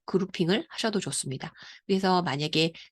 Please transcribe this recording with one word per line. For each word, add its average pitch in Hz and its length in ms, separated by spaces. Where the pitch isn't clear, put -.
그룹핑을 190 640
하셔도 214 300
좋습니다. 139 540
그래서 190 340
만약에 156 520